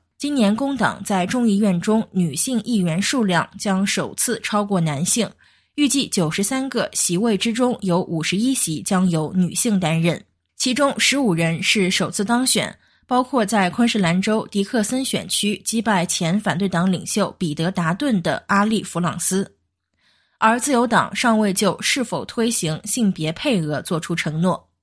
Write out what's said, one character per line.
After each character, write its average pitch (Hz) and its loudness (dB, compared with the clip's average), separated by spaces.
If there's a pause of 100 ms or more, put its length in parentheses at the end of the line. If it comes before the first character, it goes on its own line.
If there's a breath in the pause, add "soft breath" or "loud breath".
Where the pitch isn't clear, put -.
(180)
今 294 -4
年 214 4
工 277 -2
党 190 -2
在 185 0
众 240 0
议 196 4
院 196 2
中 214 0
女 170 0
性 233 -2
议 240 -2
员 175 0
数 247 0
量 180 2 (120)
将 190 0
首 170 -4
次 - 0
超 208 -2
过 202 0
男 165 0
性， 196 0 (460 soft breath)
预 294 2
计 262 0
九 156 0
十 196 -4
三 262 -2
个 233 -2
席 - 0
位 208 2
之 226 -2
中 247 0
有 180 2
五 160 -4
十 175 -2
一 254 2
席 156 -2
将 185 2
由 156 0
女 175 2
性 208 0
担 165 0
任， 165 0 (320)
其 254 -2
中 220 2
十 254 2
五 240 2
人 165 0
是 185 2
首 - 0
次 202 -2
当 240 0
选， - 0 (340 soft breath)
包 247 2
括 254 0
在 196 2
昆 240 2
士 233 0
兰 180 2
州 214 0
迪 202 0
克 220 0
森 262 -2
选 113 -4
区 - -2
击 220 -2
败 190 0
前 185 0
反 180 -2
对 202 0
党 185 0
领 - -2
袖 - -2
彼 156 -2
得· 165 -2
达 170 -2
顿 214 0
的 160 -2
阿 202 2
利· 220 0
弗 - -6
朗 175 -2
斯。 - 0 (880)
而 226 4
自 277 0
由 240 4
党 196 2
尚 226 4
未 208 2
就 190 2
是 - -2
否 143 -6
推 233 -2
行 156 -2
性 208 2
别 156 -2
配 214 0
额 151 -2
作 160 -2
出 170 -6
承 160 -2
诺。 180 0 (160)